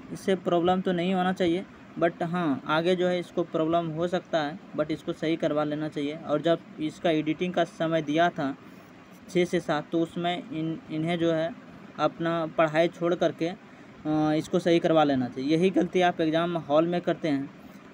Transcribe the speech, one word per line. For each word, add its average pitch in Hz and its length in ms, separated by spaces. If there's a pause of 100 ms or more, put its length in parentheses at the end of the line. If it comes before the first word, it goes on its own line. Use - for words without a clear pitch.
(140)
इससे 190 220
प्रॉब्लम 180 460
तो 190 100
नहीं 180 220
होना 185 200
चाहिए, 180 320 (340)
but 175 240
हाँ 165 440
आगे 165 280
जो 180 120
है 180 120
इसको 175 240
प्रॉब्लम 165 440
हो 160 200
सकता 170 340
है, 151 180 (180)
but 151 140
इसको 160 220
सही 165 220
करवा 151 280
लेना 151 240
चाहिए। 147 280
और 151 260
जब 165 180 (200)
इसका 156 300
एडिटिंग 156 440
का 175 100
समय 165 380
दिया 156 280
था 139 280 (720)
छः 180 160
से 175 140
सात, 156 320
तो 165 100
उसमें 175 500
इन, 160 280 (120)
इन्हें 160 280
जो 165 140
है 160 220 (440)
अपना 165 460
पढ़ाई 160 420
छोड़ 170 280
करके, 165 320
अ, 156 840
इसको 160 260
सही 170 200
करवा 160 240
लेना 131 260
चाहिए। 139 280
यही 185 120
गलती 185 320
आप 175 200
एग्जाम 165 360
हॉल 151 300
में 175 140
करते 170 260
हैं। 139 220 (440)